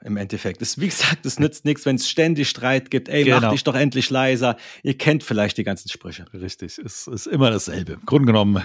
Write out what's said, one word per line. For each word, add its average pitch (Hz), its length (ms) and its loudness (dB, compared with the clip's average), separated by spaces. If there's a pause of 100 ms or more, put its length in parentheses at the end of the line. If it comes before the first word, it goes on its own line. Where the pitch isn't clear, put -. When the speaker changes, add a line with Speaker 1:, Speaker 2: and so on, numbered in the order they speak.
Speaker 1:
im 104 140 -4
Endeffekt. 101 460 -6
Es, 123 180 -6
wie 196 80 0
gesagt, - 380 -2
es - 120 -4
nützt - 260 0
nichts, 147 220 0
wenn's 131 220 0
ständig 160 400 2
Streit 131 420 -2
gibt. 131 180 -2
„Ey, 147 220 2
mach 123 100 6
Speaker 2:
Genau. 113 120 4
Speaker 1:
dich - 100 0
doch 135 140 0
endlich 131 340 2
leiser.“ 131 460 2 (260)
Ihr 135 160 -2
kennt 151 240 2
vielleicht 104 360 0
die 110 60 -2
ganzen 98 260 -6
Sprüche. 87 420 -14
Speaker 2:
Richtig, 92 460 -12
es - 280 -12
ist 123 200 -8
immer 135 260 2
dasselbe. 90 400 -4
Im - 140 -14
Grunde 139 200 4
genommen 104 380 4